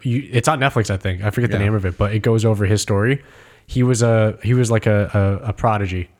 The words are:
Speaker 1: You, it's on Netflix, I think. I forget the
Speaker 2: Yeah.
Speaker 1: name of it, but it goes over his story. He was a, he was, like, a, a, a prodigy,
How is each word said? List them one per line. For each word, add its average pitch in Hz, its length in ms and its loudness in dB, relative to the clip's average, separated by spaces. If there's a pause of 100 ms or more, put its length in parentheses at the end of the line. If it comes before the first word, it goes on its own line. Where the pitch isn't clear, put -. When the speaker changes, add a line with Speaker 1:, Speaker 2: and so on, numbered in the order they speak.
Speaker 1:
You, 123 300 -2
it's 120 160 2
on 156 100 0
Netflix, 131 320 0
I 98 60 -2
think. 95 260 -6
I 104 60 -2
forget 120 200 0
the 101 80 -2
Speaker 2:
Yeah. 98 60 0
Speaker 1:
name 104 100 2
of 101 120 -2
it, 90 120 -4
but 104 160 0
it 110 60 -2
goes 113 240 2
over 107 220 0
his 101 160 0
story. 110 420 0 (440)
He 127 160 0
was 123 200 2
a, 110 400 2
he 117 100 0
was, 123 160 2
like, 113 160 0
a, 101 580 2
a, 127 40 -8
a 104 60 -4
prodigy, 98 560 -2 (100)